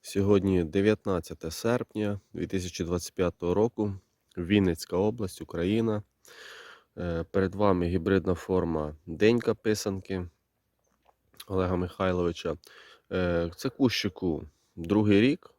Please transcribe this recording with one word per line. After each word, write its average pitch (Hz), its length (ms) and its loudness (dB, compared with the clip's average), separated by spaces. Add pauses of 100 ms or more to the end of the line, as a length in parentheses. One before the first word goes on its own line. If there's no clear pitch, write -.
Сьогодні 98 640 2
дев'ятнадцяте 92 840 0
серпня 107 680 -4 (120)
дві 85 140 -6
тисячі 90 380 -4
двадцять 87 300 -4
п'ятого 87 400 -2
року. 104 400 0 (420)
Вінницька 90 600 2
область, 107 460 -2
Україна. 104 600 -2 (960)
Е, 85 260 -4
перед 95 300 0
вами 95 320 2
гібридна 90 480 2
форма 82 600 -2 (100)
денька 107 480 2
писанки 95 760 -4 (1160)
Олега 92 300 0
Михайловича. 90 800 -2 (560)
Е, 87 440 0
це - 120 -4
кущику 98 800 0 (280)
другий 101 440 4
рік. 135 380 0